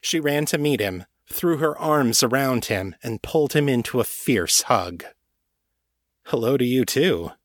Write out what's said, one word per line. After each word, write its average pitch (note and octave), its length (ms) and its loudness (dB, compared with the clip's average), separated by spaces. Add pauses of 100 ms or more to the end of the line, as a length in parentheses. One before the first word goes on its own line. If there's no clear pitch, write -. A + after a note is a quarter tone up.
She - 180 -2
ran D3 260 0
to D#3+ 120 -2
meet D3 220 2
him, F#2 260 -4 (260)
threw E3+ 260 0
her D3+ 200 0
arms D3 440 2
around C3 440 0
him, G2 360 -2
and A2+ 200 -6
pulled D3+ 320 0
him D3 120 2
into B2 340 0
a G#2+ 40 2
fierce - 580 0
hug. F2+ 420 0 (1200)
"Hello B2+ 320 0
to B2+ 60 2
you B2 200 2
too" G#2+ 460 0 (140)